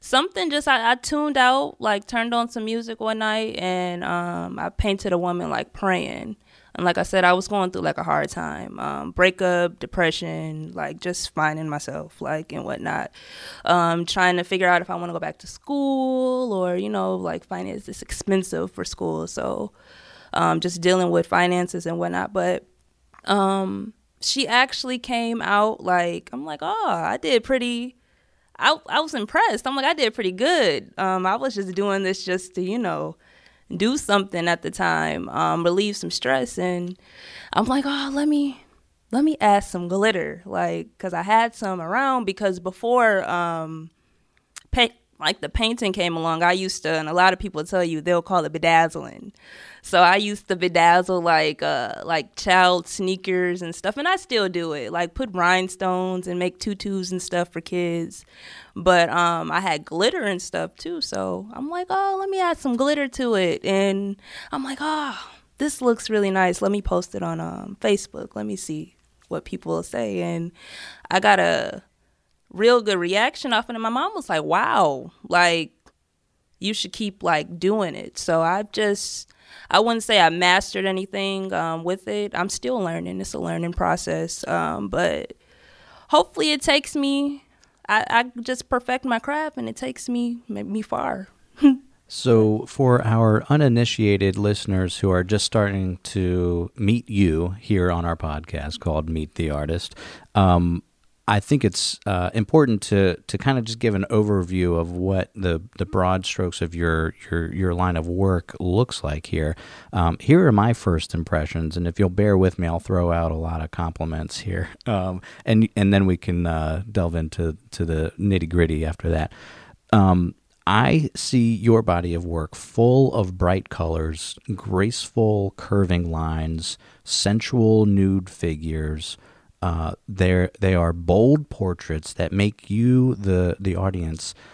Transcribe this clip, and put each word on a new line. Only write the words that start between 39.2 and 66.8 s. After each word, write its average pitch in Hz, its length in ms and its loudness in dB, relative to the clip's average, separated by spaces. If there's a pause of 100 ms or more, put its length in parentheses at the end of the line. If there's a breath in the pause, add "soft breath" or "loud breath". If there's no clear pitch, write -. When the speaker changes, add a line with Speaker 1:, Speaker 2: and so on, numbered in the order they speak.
Speaker 1:
me 311 160 2
add 202 240 4
some 175 240 -8
glitter," 180 580 0
like, 170 520 -4
'cause 185 160 -8
I 170 80 -4
had 226 340 2
some 190 240 -6
around, 240 460 -2
because 190 340 -2
before, 214 640 2
um, 165 680 -4 (840)
pa-, 240 180 4 (320)
like, 156 200 -2
the 147 80 -6
painting 226 420 0
came 175 240 -2
along, 165 280 0
I 175 100 4
used 185 300 -4
to, 156 60 -2
and 156 200 -2
a 160 40 -4
lot 180 200 6
of 180 60 -6
people 151 260 -6
tell 180 180 0
you, 165 160 -2
they'll 170 220 2
call 170 240 0
it 151 80 -8
bedazzling. 165 800 0 (480 loud breath)
So 180 200 4
I 180 140 8
used 208 320 -4
to 190 80 0
bedazzle, 175 680 4
like, 156 400 2
uh, 143 340 -2 (100)
like, 160 320 -4
child 180 500 4
sneakers 185 760 -2
and 170 140 -8
stuff, 214 220 -6
and 294 100 -4
I 381 80 2
still 226 320 -2
do 170 240 -4
it, 139 220 -6
like, 170 220 -4
put 262 180 -6
rhinestones 185 920 0
and 180 140 -4
make 180 200 -4
tutus 196 520 -6
and 180 100 -4
stuff 175 300 -4
for - 80 -8
kids. 170 640 -4 (540 loud breath)
But, 175 320 6
um, 165 420 0
I 165 80 0
had 160 240 -2
glitter 226 400 0
and 190 180 -2
stuff - 360 -6
too, 330 240 -8
so 190 520 -6
I'm 269 160 -10
like, 359 200 -6
"Oh, 392 280 0
let 392 120 -4
me 381 100 -2
add 349 180 0
some 247 200 -2
glitter 277 320 2
to 247 260 -2
it." 180 300 0
And 196 500 0 (380 loud breath)
I'm 269 100 -6
like, 262 160 -8
"Oh, 302 400 -4 (380 loud breath)
this 285 240 -4
looks 240 280 2
really 202 220 2
nice. 185 300 2
Let 196 100 2
me 202 100 0